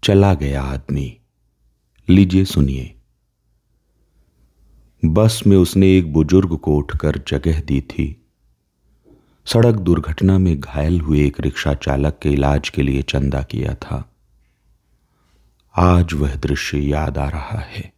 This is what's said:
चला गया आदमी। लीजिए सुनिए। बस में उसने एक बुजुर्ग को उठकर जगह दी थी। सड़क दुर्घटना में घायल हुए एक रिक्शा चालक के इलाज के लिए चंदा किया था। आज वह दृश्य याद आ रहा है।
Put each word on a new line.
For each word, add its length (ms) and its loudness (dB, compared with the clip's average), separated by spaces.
चला 320 4
गया 280 -4
आदमी। 580 -6
लीजिए 360 4
सुनिए। 500 -2
बस 420 2
में 100 6
उसने 420 4
एक 140 -2
बुजुर्ग 440 2
को 200 -2
उठकर 520 -4
जगह 320 -2
दी 200 -2
थी। 460 -8
सड़क 300 4
दुर्घटना 640 0
में 220 0
घायल 400 -2
हुए 260 2
एक 140 -4
रिक्शा 340 -2
चालक 480 -2
के 80 -2
इलाज 380 0
के 140 -4
लिए 200 -2
चंदा 400 -4
किया 320 -6
था। 380 -10
आज 380 2
वह 200 -2
दृश्य 440 -4
याद 400 -4
आ 100 -4
रहा 300 -8
है। 400 -12